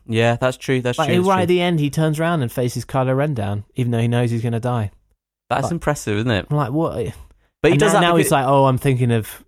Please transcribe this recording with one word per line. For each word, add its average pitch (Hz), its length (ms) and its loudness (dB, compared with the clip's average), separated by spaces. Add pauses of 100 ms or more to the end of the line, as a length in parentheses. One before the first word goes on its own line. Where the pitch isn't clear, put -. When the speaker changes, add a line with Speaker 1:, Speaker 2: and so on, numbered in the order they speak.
Speaker 1:
Yeah, 117 300 2
that's 127 200 -2
true, 131 240 -2
that's 123 160 -2
Speaker 2:
Like, 156 120 0
Speaker 1:
true, 180 80 2
that's 180 100 2
Speaker 2:
right 190 80 4
Speaker 1:
true. 185 80 0
Speaker 2:
at 165 40 0
the 180 140 2
end, 175 180 0
he 147 100 0
turns 156 300 0
around 165 220 0
and 117 100 -4
faces 123 340 -4
Kylo 131 300 -2
Ren 147 180 0
down, 101 300 -4 (120)
even 120 160 -2
though 117 80 0
he 117 80 0
knows 120 240 0
he's 117 100 -2
gonna 117 180 -2
die. 117 320 -4 (580)
Speaker 1:
That's 127 140 -2
Speaker 2:
Like, 110 100 -4
Speaker 1:
impressive, 147 440 -2
isn't 120 140 0
it? 92 180 -2
Speaker 2:
I'm 147 80 0
like, 131 140 -2
"What?" 147 240 -2 (680)
Speaker 1:
But 151 80 4
he - 40 4
Speaker 2:
And 143 60 4
Speaker 1:
does 196 140 4
Speaker 2:
now, 202 60 4
Speaker 1:
that 180 80 4
Speaker 2:
now 170 60 4
Speaker 1:
because 160 140 4
Speaker 2:
he's - 40 -2
like, 139 160 2
"Oh, 139 180 4
I'm 127 120 2
thinking 127 340 0
of 110 360 -4